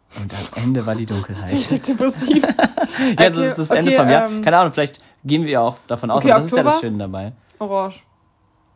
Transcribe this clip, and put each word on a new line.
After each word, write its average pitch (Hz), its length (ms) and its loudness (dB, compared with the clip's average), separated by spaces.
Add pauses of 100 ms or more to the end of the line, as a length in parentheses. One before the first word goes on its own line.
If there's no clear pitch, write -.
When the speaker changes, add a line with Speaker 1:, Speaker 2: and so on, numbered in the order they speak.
(200)
Speaker 1:
Und 101 140 -10
am 101 300 -10
Ende 127 200 -2
war 110 120 -4
die 113 100 -6
Dunkelheit. 98 460 -6
Speaker 2:
<laughs> - 0 -
Richtig 269 300 -2
depressiv. 262 680 0
Speaker 1:
<laughs> - 60 -2 (640)
Ja, 185 140 6
so 165 100 -2
Speaker 2:
Okay, - 80 0
Speaker 1:
ist - 80 -6
das 151 120 -2
Ende - 220 2
Speaker 2:
okay, 262 80 4
Speaker 1:
vom 127 80 4
Jahr. 226 220 4
Speaker 2:
ähm, 214 120 -6
Speaker 1:
Keine 165 160 4
Ahnung, 170 140 4
vielleicht - 280 -4 (240)
gehen 151 200 0
wir 139 180 0
auch 120 140 0 (100)
davon 117 240 -4
aus, 123 140 2
Speaker 2:
okay, - 80 6
Speaker 1:
aber 214 80 6
das 160 100 -4
ist 247 60 0
ja - 60 2
das 294 120 4
Speaker 2:
Oktober? 320 120 -2
Speaker 1:
Schöne 107 120 -4
dabei. 98 340 -8 (260)
Speaker 2:
Orange. 196 440 -6 (720)